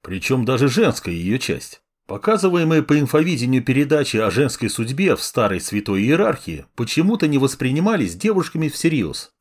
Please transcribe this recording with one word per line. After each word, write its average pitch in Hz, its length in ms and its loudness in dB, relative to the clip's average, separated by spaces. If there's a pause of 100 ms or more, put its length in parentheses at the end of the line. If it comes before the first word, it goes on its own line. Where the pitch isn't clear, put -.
причём 107 420 -2
даже 131 220 2
женская 135 480 0
её 95 240 -2
часть. - 420 -6 (280)
Показываемые 170 720 2
по 151 180 2
инфовидению 131 640 2
передачи 143 540 0
о 107 140 2
женской 120 360 0
судьбе 131 480 0
в - 60 -6
старой 98 400 -2
святой 101 400 -2
иерархии 131 640 0 (100)
почему-то 165 520 0
не 147 100 0
воспринимались 135 760 0
девушками 180 520 0
всерьёз. 139 600 -2 (120)